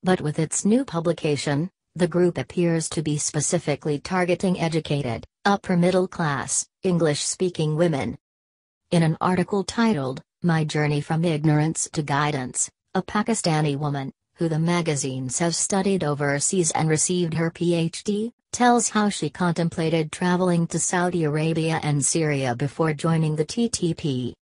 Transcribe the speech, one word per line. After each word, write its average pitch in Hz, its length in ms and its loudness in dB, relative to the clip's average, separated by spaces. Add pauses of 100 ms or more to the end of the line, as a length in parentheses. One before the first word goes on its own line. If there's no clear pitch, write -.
But 185 180 2
with 147 200 -4
its - 260 -2
new 233 180 4
publication, 160 840 -2 (240)
the 165 140 0
group 170 320 2
appears 165 500 -2
to 160 140 -4
be 147 160 -2
specifically 147 800 -2
targeting 180 600 0
educated, 147 680 -2 (180)
upper 202 320 2
middle 180 300 4
class, 143 580 -4 (160)
English-speaking 165 920 0
women. 139 420 0 (720)
In 170 140 4
an 160 180 2
article 180 420 0
titled, 147 600 0 (180)
My 160 220 2
Journey 151 380 0
from 160 220 -2
Ignorance 151 720 2
to 160 80 -2
Guidance, 143 680 -2 (260)
a 185 80 0
Pakistani 156 760 0
woman, 143 340 -4 (240)
who 170 140 -2
the 156 100 0
magazines 143 800 -2
have 170 160 0
studied 190 480 0
overseas 147 680 0
and 156 180 2
received 165 460 0
her 165 160 0
P 170 240 0
H 165 280 -2
D, 214 300 -2 (180)
tells 240 380 4
how 214 200 2
she 156 200 -4
contemplated 165 800 0
traveling 175 560 2
to 170 120 -2
Saudi 175 460 0
Arabia 160 580 0
and 147 200 0
Syria 139 520 0
before 147 380 -2
joining 160 420 0
the 151 100 0
T 233 240 -2
T 165 240 -2
P. 127 400 -4 (100)